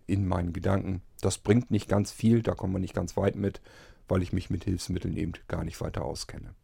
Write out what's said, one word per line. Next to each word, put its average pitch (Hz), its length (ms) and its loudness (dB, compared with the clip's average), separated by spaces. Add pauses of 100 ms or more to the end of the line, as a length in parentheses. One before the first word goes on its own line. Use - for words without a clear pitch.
in 98 200 2
meinen 90 260 0
Gedanken. 95 500 0 (180)
Das 95 180 0
bringt 117 320 4
nicht 107 180 0
ganz 101 220 2
viel, 113 320 4
da 98 120 0
kommen 95 180 -4
wir 95 80 0
nicht 90 140 -4
ganz 92 220 -4
weit 95 200 4
mit, 98 240 -2 (480)
weil 92 140 4
ich 92 100 -6
mich - 180 -2
mit 92 140 -4
Hilfsmitteln 90 520 -2
eben 85 160 -2 (140)
gar 85 160 -4
nicht 85 180 -6
weiter 82 240 -4
auskenne. - 600 -8